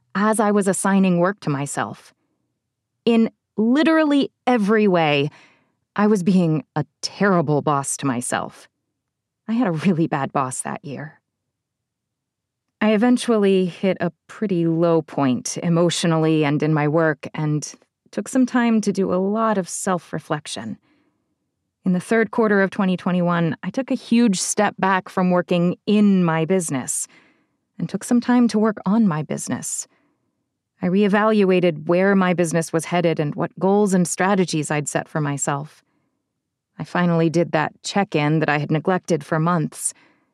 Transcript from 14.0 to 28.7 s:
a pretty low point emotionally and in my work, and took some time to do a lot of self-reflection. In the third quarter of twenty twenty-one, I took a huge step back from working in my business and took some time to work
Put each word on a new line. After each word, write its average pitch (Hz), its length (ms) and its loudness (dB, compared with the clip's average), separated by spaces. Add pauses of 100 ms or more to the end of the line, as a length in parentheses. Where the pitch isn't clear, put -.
a 175 100 -2 (160)
pretty 170 400 -2
low 165 360 2
point - 600 -2
emotionally 160 840 2
and 143 160 0
in 151 100 2
my 147 160 2
work, 156 460 0
and 151 360 -4 (400)
took 208 160 -8
some 262 200 0
time 233 340 2
to 202 100 -2
do 185 220 -2
a 180 40 0
lot 208 420 0
of 175 100 -4
self-reflection. 170 1080 -6 (1080)
In 185 80 0
the 180 80 0
third 226 300 0
quarter 202 320 2
of 190 80 0
twenty 185 260 0
twenty-one, 175 640 0
I 180 60 -10
took 262 220 -6
a 269 40 -2
huge 233 460 2
step - 380 -2
back 190 320 0
from 185 200 0
working 175 460 0 (100)
in 202 380 4
my 160 220 0
business 156 600 -4 (720)
and 175 80 -6
took - 160 -8
some 240 180 0
time 240 280 2
to 214 100 -2
work 214 280 0